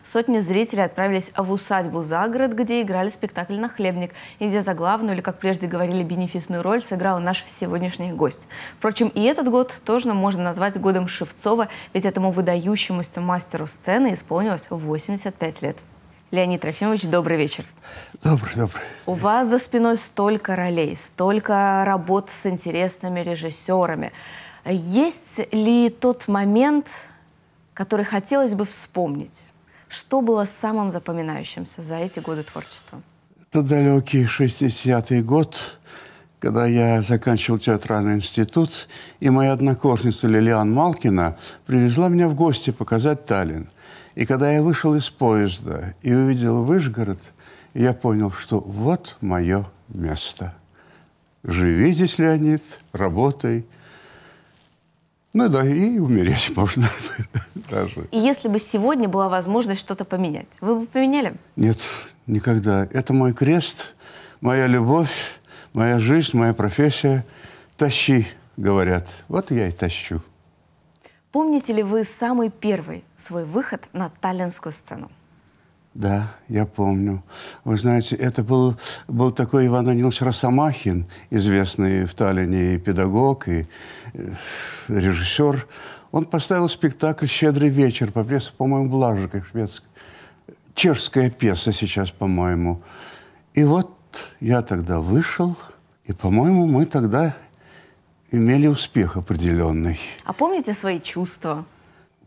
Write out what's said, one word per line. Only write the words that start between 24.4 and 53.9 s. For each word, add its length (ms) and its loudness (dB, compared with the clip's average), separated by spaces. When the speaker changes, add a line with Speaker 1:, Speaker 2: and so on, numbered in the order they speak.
Speaker 1:
Есть 840 -2
ли 380 4
тот 400 -2
момент, 580 2
который 320 -2
хотелось 480 0
бы 120 -2
вспомнить? 840 -8
Что 320 -2
было 240 2
самым 440 -2
запоминающимся 920 -8
за 160 -10
эти 220 -8
годы 240 -8
творчества? 580 -16
Speaker 2:
Это 120 2
далёкий 640 4
шестидесятый 960 2
год, 560 0
когда 260 2
я 360 4
заканчивал 580 0
театральный 560 0
институт, 720 -2
и 100 2
моя 220 4
однокурсница 760 2
Лилиан 460 4
Малкина 640 2
привезла 420 4
меня 220 4
в 40 0
гости 380 2
показать 540 0
Таллин. 440 -2
И 100 -2
когда 240 2
я 140 4
вышел 320 2
из 140 0
поезда 920 0
и 120 0
увидел 500 2
Вышгород, 560 0
я 200 2
понял, 380 0
что 300 -4
вот 580 -4
моё 460 0
место. 640 -8
Живи 480 4
здесь, 260 0
Леонид, 440 2
работай. 720 0